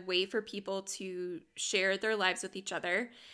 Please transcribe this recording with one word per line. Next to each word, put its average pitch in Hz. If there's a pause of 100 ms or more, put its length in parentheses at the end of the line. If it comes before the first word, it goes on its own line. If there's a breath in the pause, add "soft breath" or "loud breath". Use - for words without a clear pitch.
way 185
for 208
people 196
to 180 (140)
share 190
their 220
lives 185
with 190
each 190
other. 185 (220 loud breath)